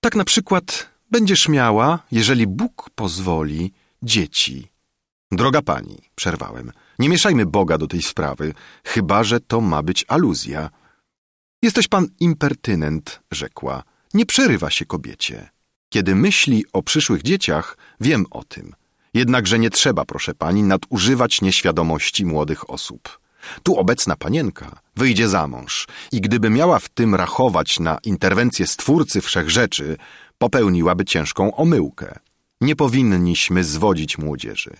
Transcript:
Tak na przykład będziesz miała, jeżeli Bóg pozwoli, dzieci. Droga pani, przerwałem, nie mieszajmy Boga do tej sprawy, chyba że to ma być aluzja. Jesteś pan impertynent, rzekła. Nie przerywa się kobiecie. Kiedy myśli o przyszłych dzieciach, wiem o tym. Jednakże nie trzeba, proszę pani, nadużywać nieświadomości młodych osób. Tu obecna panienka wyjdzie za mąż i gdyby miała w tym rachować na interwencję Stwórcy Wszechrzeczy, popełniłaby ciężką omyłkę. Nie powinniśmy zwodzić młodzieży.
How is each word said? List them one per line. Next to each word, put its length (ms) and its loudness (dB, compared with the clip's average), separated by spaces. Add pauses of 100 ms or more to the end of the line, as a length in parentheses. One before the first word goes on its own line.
Tak 140 0
na 80 2
przykład 640 0 (220)
będziesz 360 4
miała, 520 2 (120)
jeżeli 360 2
Bóg 480 -6
pozwoli, 760 -4 (300)
dzieci. 640 -2 (640)
Droga 300 2
pani, 360 -6 (180)
przerwałem, 560 -8 (280)
nie 100 2
mieszajmy 360 4
Boga 320 2
do 100 -2
tej 140 -4
sprawy, 520 -4 (300)
chyba 400 2
że 160 0
to 220 -2
ma 220 0
być 240 -2
aluzja. 600 0 (920)
Jesteś 260 2
pan 200 2 (120)
impertynent, 1000 -2 (100)
rzekła. 520 -10 (300)
Nie 120 4
przerywa 440 2
się 160 -4
kobiecie. 640 -10 (400)
Kiedy 260 2
myśli 580 2
o 100 0
przyszłych 380 0
dzieciach, 560 -2 (240)
wiem 300 2
o 120 -14
tym. 320 -20 (380)
Jednakże 460 2
nie 100 2
trzeba, 360 0
proszę 280 -8
pani, 300 0
nadużywać 800 0
nieświadomości 840 0
młodych 440 -2
osób. 500 -10 (440)
Tu 120 2
obecna 400 0
panienka 640 -6 (160)
wyjdzie 320 2
za 200 2
mąż 400 -10 (240)
i 100 -2
gdyby 280 2
miała 300 4
w 100 -10
tym 260 2
rachować 640 0
na 240 -2
interwencję 640 0
Stwórcy 540 2
Wszechrzeczy, 760 -2 (400)
popełniłaby 680 2
ciężką 500 -2
omyłkę. 640 0 (420)
Nie 140 2
powinniśmy 880 2
zwodzić 540 0
młodzieży. 640 -8